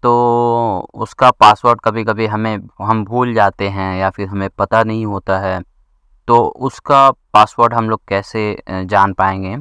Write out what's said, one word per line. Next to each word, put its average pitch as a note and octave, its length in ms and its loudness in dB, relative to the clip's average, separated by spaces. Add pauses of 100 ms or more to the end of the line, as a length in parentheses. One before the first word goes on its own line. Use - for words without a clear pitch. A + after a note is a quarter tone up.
तो A#2+ 920 0
उसका A2 360 0
पासवर्ड A2 500 4
कभी-कभी A2 460 -2
हमें, G#2+ 320 -4 (220)
हम G#2+ 240 -2
भूल A#2+ 300 -4
जाते G2+ 340 0
हैं F#2+ 320 -6
या F#2+ 100 0
फिर G2 180 -10
हमें G2 220 -6
पता A2 320 0
नहीं A2 240 -4
होता G2 320 -4
है, F#2 240 -4 (640)
तो A#2 200 4
उसका C3+ 640 0
पासवर्ड A#2 640 0
हम A2 160 -2
लोग A2 180 -4
कैसे, G#2 460 -4
अ, - 280 -10
जान G2 300 2
पाएंगे? F#2+ 480 -4